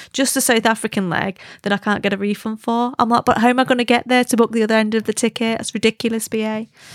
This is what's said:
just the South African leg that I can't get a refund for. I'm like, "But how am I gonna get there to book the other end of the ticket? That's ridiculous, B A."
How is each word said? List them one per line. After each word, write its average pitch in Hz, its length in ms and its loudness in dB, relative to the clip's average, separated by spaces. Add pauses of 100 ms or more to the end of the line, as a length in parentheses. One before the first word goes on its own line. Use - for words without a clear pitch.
(120)
just 262 220 0
the 269 80 0
South 233 240 2
African 220 420 -2
leg 180 300 -2 (240)
that 196 100 -4
I 196 60 0
can't 208 240 -2
get 202 120 -2
a 196 40 -2
refund 208 440 -6
for. 240 360 -2
I'm 226 120 0
like, 233 160 2
"But 247 120 4
how 233 120 4
am 247 100 2
I 254 60 2
gonna 247 180 2
get 240 240 2
there 247 160 4
to 240 120 -2
book 220 160 4
the 226 120 0
other 220 120 2
end 220 200 2
of 220 80 0
the 214 100 -2
ticket? 226 460 -2
That's - 160 -8
ridiculous, 226 520 -2
B 220 140 -4
A." 214 260 -6 (280)